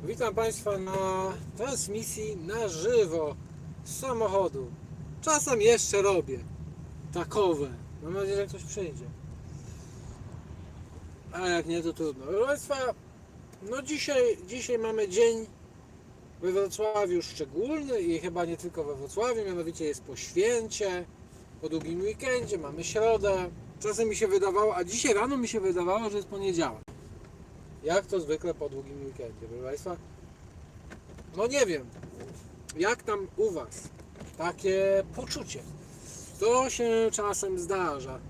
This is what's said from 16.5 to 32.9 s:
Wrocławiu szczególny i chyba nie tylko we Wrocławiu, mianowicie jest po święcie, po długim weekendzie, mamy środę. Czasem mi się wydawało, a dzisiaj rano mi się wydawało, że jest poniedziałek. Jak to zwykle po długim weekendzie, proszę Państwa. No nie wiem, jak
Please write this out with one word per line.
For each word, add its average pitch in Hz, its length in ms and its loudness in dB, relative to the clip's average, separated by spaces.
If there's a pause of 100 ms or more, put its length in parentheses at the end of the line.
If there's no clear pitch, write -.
Wrocławiu 196 680 2
szczególny 233 800 -2
i 170 180 2
chyba 175 260 -2
nie 170 120 -2
tylko 165 280 -4
we 143 100 -4
Wrocławiu, 214 520 0
mianowicie 170 380 -4
jest 147 180 -2
po 127 140 -12
święcie, 208 880 2 (560)
po - 80 -4
długim 165 320 -2
weekendzie, 220 580 0
mamy 156 260 -6
środę. 202 680 4 (300)
Czasem 214 280 2
mi 208 80 0
się 214 120 4
wydawało, 196 480 6
a 180 80 2
dzisiaj 226 300 4
rano 247 220 2
mi 240 120 0
się 226 120 0
wydawało, 190 500 2
że 202 60 -2
jest 202 120 -4
poniedziałek. 175 560 0 (1000)
Jak 180 220 4
to 190 140 2
zwykle 156 340 0
po 147 140 -4
długim 139 380 -8
weekendzie, 117 420 -10
proszę 120 160 -10
Państwa. 147 320 -4 (1400)
No 202 100 2
nie 262 200 6
wiem, 147 200 -2 (880)
jak 202 260 2